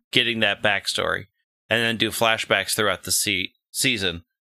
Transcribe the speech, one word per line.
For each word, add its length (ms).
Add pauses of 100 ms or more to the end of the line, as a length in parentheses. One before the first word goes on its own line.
(100)
getting 300
that 200
backstory 640 (420)
and 120
then 180
do 120
flashbacks 640
throughout 300
the 80
se-, 400 (200)
season? 520 (240)